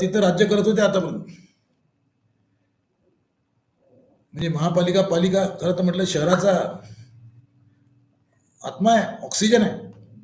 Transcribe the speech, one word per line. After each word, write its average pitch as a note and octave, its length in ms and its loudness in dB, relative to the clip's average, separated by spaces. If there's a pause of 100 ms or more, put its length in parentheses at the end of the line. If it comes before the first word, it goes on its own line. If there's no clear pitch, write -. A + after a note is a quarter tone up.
तिथं F#3+ 200 0
राज्य F#3+ 260 2
करत G3+ 200 2
होते G#3+ 140 2
आतापर्यंत. F#3+ 440 -2 (3000)
म्हणजे, E3 160 -6
महापालिका, F3 540 0
पालिका F#3 460 0 (120)
खरं F3 120 0
तर F3+ 100 -4
म्हटलं F3+ 220 0
शहराचा F3 760 0 (1900)
आत्मा F#3 280 0
आहे, - 340 -2
ऑक्सिजन G#3+ 360 2
आहे. - 260 -4 (360)